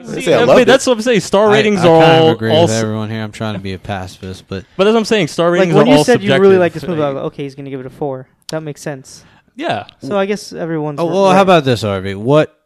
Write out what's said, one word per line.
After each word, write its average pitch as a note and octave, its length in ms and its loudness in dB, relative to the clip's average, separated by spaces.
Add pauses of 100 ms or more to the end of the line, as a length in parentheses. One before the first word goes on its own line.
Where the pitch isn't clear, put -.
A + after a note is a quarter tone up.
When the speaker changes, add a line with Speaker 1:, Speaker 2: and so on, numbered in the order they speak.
Speaker 1:
didn't - 120 -14
Speaker 2:
see, - 60 -8
Speaker 1:
say E3 120 0
I B2+ 60 4
Speaker 2:
that, A#3 80 2
Speaker 1:
loved D3 120 6
Speaker 2:
but B3 80 4
that's B3+ 180 -8
Speaker 1:
it. - 40 0
Speaker 2:
what B3 80 0
I'm G#3+ 40 -6
saying. A3 200 0
Star G#3 280 0
Speaker 3:
I, G#3 40 2
Speaker 2:
ratings G#3+ 260 0
Speaker 3:
I E3+ 80 2
Speaker 2:
are E3 160 6
Speaker 3:
kind E3 140 6
of D#3+ 60 4
Speaker 2:
all, D#3+ 80 4
Speaker 3:
agree A2+ 200 -2
Speaker 2:
all D#3 120 4
Speaker 3:
with C3+ 80 2
Speaker 2:
s- A2+ 120 0
Speaker 3:
everyone G#2+ 260 -4
here. A2 140 -8
I'm G#2+ 80 -10
trying G#2+ 240 -8
to F#2+ 60 -10
be F#2+ 120 -8
a F2+ 60 -10
pacifist, F#2 720 -12
but F#2+ 160 -10 (100)
Speaker 2:
But F3+ 80 0
that's G#3+ 100 4
what A#3 60 2
I'm A3 60 -2
saying. G3+ 240 0
Star E3+ 200 -2
Speaker 4:
Like, F3 100 2
Speaker 2:
ratings F3+ 160 2
Speaker 4:
when G#3+ 120 4
Speaker 2:
are B3+ 40 4
Speaker 4:
you C#4 60 6
Speaker 2:
all D4+ 60 4
Speaker 4:
said A#3+ 180 2
you G3 160 -2
really F#3+ 220 6
like E3+ 140 0
this D#3+ 80 -12
Speaker 2:
subjective. E3 160 -6
Speaker 4:
movie, D3+ 60 -2
I C#3+ 60 -2
was C3+ 60 -6
like, D3+ 180 -8
"Okay, D3+ 100 -12
he's C3+ 120 -12
gonna C#3 160 -14
give C3+ 80 -10
it B2+ 80 -14
a - 20 -18
four." C3 380 -10 (220)
That D#3+ 120 -8
makes D3+ 200 -12
sense. C#3 420 -14 (320)
Speaker 2:
Yeah. A#3+ 320 -6 (160)
Speaker 4:
So C#3 160 -6
I G3 80 -2
guess G3+ 260 -8
everyone's D3+ 460 -6
Speaker 3:
Oh, E3+ 80 -2
Speaker 4:
r-, D#3+ 40 -4
Speaker 3:
well, G3 180 2
Speaker 4:
right. F3+ 60 4
Speaker 3:
how G3 60 6
about F3+ 240 4
this, A#2+ 160 0
Harvey? G2 320 -4
What C3 420 0 (100)